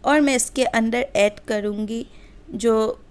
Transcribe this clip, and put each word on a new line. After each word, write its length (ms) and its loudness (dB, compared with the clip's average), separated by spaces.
और 160 4
मैं 160 2
इसके 280 -2
अंदर 420 0
ऐड 220 2
करूंगी 560 -4
जो 500 0